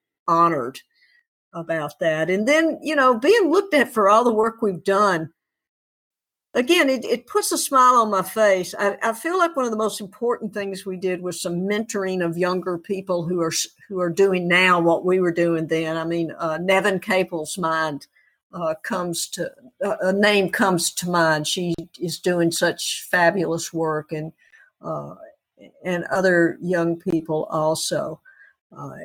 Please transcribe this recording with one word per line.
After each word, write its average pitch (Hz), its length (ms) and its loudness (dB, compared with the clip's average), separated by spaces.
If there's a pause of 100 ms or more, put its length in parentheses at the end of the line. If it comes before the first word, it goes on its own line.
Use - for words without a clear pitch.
(280)
honored 165 520 2 (720)
about 165 460 -6
that. 160 320 0
And 208 160 0
then, 311 340 2
you 302 140 -4
know, 254 240 4
being 339 320 4
looked 370 240 2
at 247 180 2
for 202 160 4
all 220 140 6
the 240 100 2
work 220 300 0
we've 185 200 -2
done, 196 480 2 (1200)
again, 277 340 4
it, 262 160 0
it - 220 -4
puts - 240 -2
a 330 80 -2
smile 254 360 4
on 226 140 4
my 190 140 0
face. 190 560 2
I, 202 240 0
I 226 100 0
feel 330 240 -4
like 339 180 2
one 262 100 0
of 233 60 -2
the 214 60 -4
most 214 240 -2
important 233 540 -6
things 196 320 -8
we 185 100 -8
did 180 240 -2
was 180 180 -8
some 175 280 -4
mentoring 196 580 -2
of 165 100 -2
younger 180 440 -2
people 185 440 -4
who 175 160 -2
are 165 120 -2
s-, - 160 -4 (200)
who 190 120 -6
are 175 100 0
doing 180 380 2
now 180 320 4
what 170 260 2
we 185 140 2
were 180 120 2
doing 170 360 0
then. 160 300 -2
I 160 60 -4
mean, 165 360 -4
uh, 160 180 -4
Nevin 190 420 0
Capel's 185 600 -2
mind, 160 480 -2 (480)
uh, 165 260 -4
comes 180 480 -6
to, - 220 -8 (340)
uh, 196 160 -2
a 185 120 0
name 202 360 2
comes 185 440 0
to 180 180 -6
mind. 160 360 2
She 175 280 -2 (240)
is 165 180 -6
doing 175 320 2
such - 600 -2
fabulous 170 600 0
work, 156 400 -2
and, 156 220 -8 (480)
uh, 151 340 -10 (720)
and 175 200 -4
other 175 560 2
young 170 360 0
people 160 480 -2
also. 156 720 -2 (580)
Uh, 143 140 -12 (140)